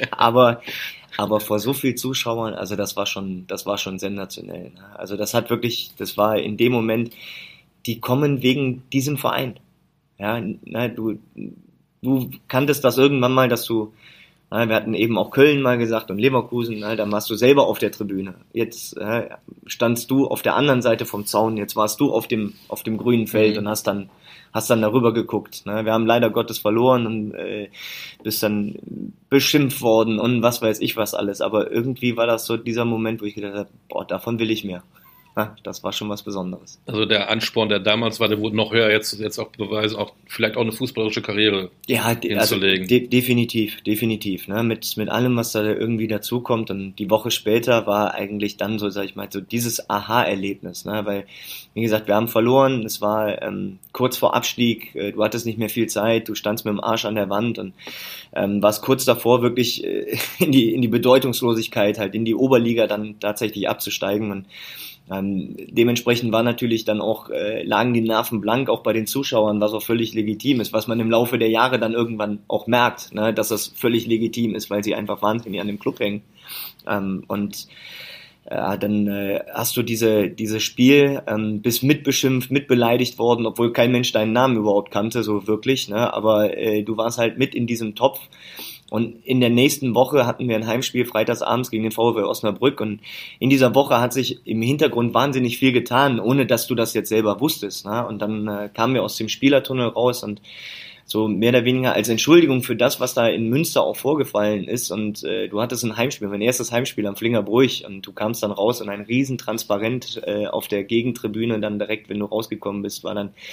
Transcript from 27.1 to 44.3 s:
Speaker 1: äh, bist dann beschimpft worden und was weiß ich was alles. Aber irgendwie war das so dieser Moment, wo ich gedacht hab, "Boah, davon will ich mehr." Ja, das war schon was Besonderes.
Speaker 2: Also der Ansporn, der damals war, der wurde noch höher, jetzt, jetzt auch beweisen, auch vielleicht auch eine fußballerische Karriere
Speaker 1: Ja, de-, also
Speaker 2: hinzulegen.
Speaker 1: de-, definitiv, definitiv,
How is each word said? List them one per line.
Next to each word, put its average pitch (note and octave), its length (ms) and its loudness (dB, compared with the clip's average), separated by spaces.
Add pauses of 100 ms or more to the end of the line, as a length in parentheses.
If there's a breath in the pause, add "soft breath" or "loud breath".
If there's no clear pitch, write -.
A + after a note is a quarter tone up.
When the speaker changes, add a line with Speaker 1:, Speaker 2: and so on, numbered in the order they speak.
Speaker 1:
äh, G2 340 -8 (540 loud breath)
bist G#2+ 180 -4
dann G#2 380 -2 (500)
beschimpft C3+ 520 4
worden A2+ 380 4
und A#2 220 2
was A#2+ 200 2
weiß A2 180 0
ich A2 180 -2
was G#2+ 160 -2
alles. G2+ 280 -4
Aber G2+ 280 0
irgendwie B2 480 -2
war A#2 80 2
das A#2 200 0
so A2+ 120 -2
dieser A2+ 280 -2
Moment, A2+ 360 -2
wo G#2 40 -6
ich G#2 100 -8
gedacht G2+ 200 -8
hab, G2+ 120 -6 (220)
"Boah, - 160 -6
davon A2+ 340 -4
will A2+ 100 0
ich A2 140 -2
mehr." F2+ 180 -8 (540 soft breath)
Ja, G#2+ 260 -4
das G2 220 -12
war F#2+ 100 -6
schon G#2 160 -8
was G2+ 140 -10
Besonderes. F#2 640 -10
Speaker 2:
Also G#2+ 180 -4
der G2+ 240 0
Ansporn, A2 400 0
der G2+ 100 0
damals A2 400 0
war, A2+ 80 2
der G#2 120 0
wurde G#2+ 160 -2
noch A2 180 0
höher, A2+ 160 4
jetzt, G#2+ 300 0
jetzt G#2+ 180 -6
auch A2 120 -8
beweisen, G#2+ 460 -4
auch G#2 180 -6 (120)
vielleicht A2 320 -2
auch A#2+ 40 2
eine A2+ 100 0
fußballerische A2 500 -4
Karriere G2+ 480 0 (160)
Speaker 1:
Ja, A#2+ 300 0
de-, G#2+ 200 -2
also A2 200 2
Speaker 2:
hinzulegen. F#2+ 320 2
Speaker 1:
de-, B2 200 4
definitiv, A#2+ 760 0
definitiv, G#2+ 640 -4